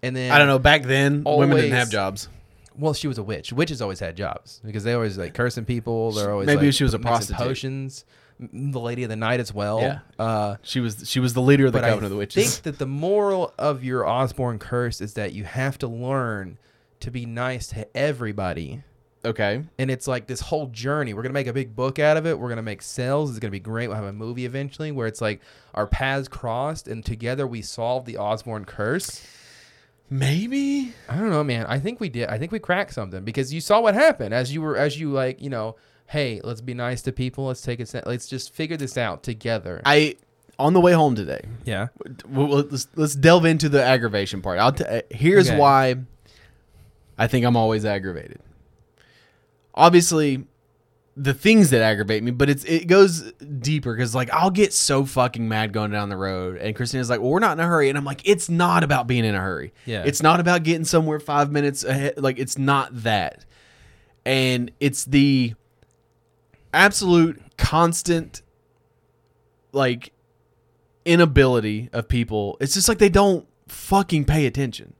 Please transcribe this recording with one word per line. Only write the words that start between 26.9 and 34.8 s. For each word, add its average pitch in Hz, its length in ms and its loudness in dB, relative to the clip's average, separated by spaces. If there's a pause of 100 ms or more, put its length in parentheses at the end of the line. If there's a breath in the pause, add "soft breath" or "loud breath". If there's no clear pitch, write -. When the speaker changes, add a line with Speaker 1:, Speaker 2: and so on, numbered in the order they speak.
Speaker 1:
together 123 420 -6
we 120 160 -8
solve 123 440 -6
the 117 100 -12
Osborne 110 480 -6
curse. 120 580 -6 (920 soft breath)
Speaker 2:
Maybe. 240 840 -2 (140)
Speaker 1:
I - 100 -6
don't 214 120 -2
know, 151 140 2
man. 120 240 -2
I 123 120 -2
think 214 200 -6
we 202 100 -4
did. 117 200 -4
I 110 100 -4
think 165 120 -6
we 220 80 -6
cracked 190 340 -2
something 95 300 -10
because 131 300 -4
you 160 80 -6
saw 208 180 4
what 226 140 4
happened 208 400 2
as 127 180 0
you 156 100 -6
were, 156 140 -2
as 147 240 0